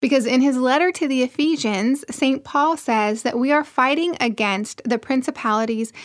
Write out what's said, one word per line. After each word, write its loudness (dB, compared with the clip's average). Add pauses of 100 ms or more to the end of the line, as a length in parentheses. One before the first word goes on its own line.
Because 2
in 2
his 4
letter 2
to -4
the 0
Ephesians, 0
Saint 0
Paul 0
says 0
that -2
we 2
are 4
fighting 0
against -2
the 0
principalities, -2 (120)